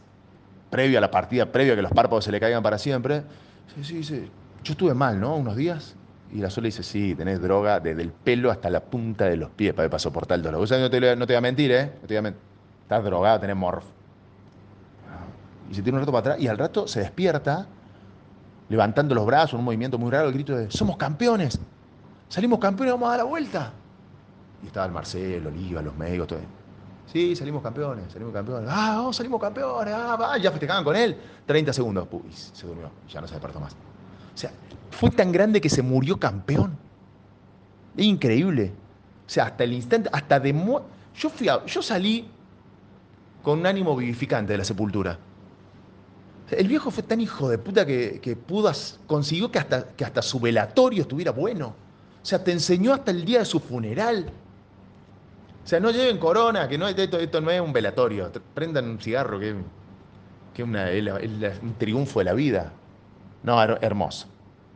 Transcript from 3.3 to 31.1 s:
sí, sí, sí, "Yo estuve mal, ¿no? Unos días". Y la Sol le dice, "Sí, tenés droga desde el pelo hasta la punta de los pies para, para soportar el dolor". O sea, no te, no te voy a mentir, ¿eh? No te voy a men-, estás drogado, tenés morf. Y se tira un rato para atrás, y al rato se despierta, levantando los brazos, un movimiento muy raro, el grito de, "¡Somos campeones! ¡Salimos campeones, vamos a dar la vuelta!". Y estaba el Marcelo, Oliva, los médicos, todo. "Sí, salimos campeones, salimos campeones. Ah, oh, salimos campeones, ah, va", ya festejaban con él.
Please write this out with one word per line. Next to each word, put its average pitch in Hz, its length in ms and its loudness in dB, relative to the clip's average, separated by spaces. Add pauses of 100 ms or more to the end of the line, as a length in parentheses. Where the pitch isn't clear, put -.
sí, 143 80 -12
sí, 160 200 -8
sí, 147 260 -8 (340)
"Yo 175 100 -6
estuve 160 200 4
mal, 123 260 2
¿no? 131 180 0
Unos 117 180 -2
días". 160 400 -4 (380)
Y 104 60 -6
la 98 100 -2
Sol 113 140 -4
le 113 40 0
dice, - 160 -4
"Sí, 101 320 -2
tenés 90 260 -2
droga 98 380 4
desde 80 220 -2
el 85 100 -4
pelo 123 400 2
hasta 95 180 -2
la 85 120 0
punta 113 440 -2
de 85 120 2
los 76 140 -6
pies 98 220 2
para, 80 160 0
para 80 100 -2
soportar 80 400 -2
el 80 40 -4
dolor". 80 180 -2
O 107 60 0
sea, 131 120 2
no 127 100 2
te, 127 100 2 (160)
no 120 120 -2
te 123 60 2
voy 120 40 4
a 120 40 2
mentir, 127 300 2
¿eh? 139 300 2
No - 60 -18
te 110 80 -4
voy - 20 2
a 107 60 0
men-, 104 120 -6 (460)
estás 107 240 0
drogado, 98 340 4
tenés 98 160 -4
morf. 87 300 -4 (1900)
Y 95 40 -8
se 101 80 -4
tira 131 120 0
un 135 60 0
rato 143 100 -2
para 123 80 4 (120)
atrás, 147 80 -2
y 143 80 0
al 107 100 0
rato 165 300 -2
se - 140 -4
despierta, 160 680 -2 (1000)
levantando 110 440 2
los 110 120 4
brazos, 143 340 4
un 123 60 -2
movimiento 120 320 -2
muy 117 140 -2
raro, 147 160 2
el 127 60 0
grito 139 240 -4
de, 110 140 -4
"¡Somos 202 260 -2
campeones! 170 640 0 (680)
¡Salimos 233 320 0
campeones, 208 340 0
vamos 247 140 0
a - 40 2
dar 240 80 0
la 233 60 0
vuelta!". 214 460 -6 (920)
Y - 40 -16
estaba 95 200 -4
el 90 40 -6
Marcelo, 87 580 -6
Oliva, 87 320 -8
los 73 140 -8
médicos, 85 320 -4
todo. 82 120 -8 (680)
"Sí, 175 300 0
salimos 143 260 -6
campeones, 120 500 -8
salimos 107 220 -12
campeones. 110 380 -6
Ah, 214 340 0
oh, 262 80 -4
salimos 240 260 -4
campeones, 220 560 -4
ah, 233 200 -2
va", 240 240 -2
ya 185 120 4
festejaban 156 320 -2
con 147 120 2
él. 220 200 2 (300)